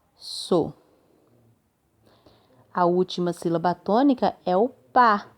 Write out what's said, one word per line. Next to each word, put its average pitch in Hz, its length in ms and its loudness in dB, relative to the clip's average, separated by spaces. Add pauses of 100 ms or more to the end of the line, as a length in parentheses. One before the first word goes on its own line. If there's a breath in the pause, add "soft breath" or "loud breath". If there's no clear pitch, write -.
(160)
so. - 580 -4 (2000 soft breath)
A 180 120 0
última 180 480 0
sílaba 170 400 -2
tônica 240 600 0 (100)
é 180 100 0
o 214 140 2
pá, 226 580 0 (100)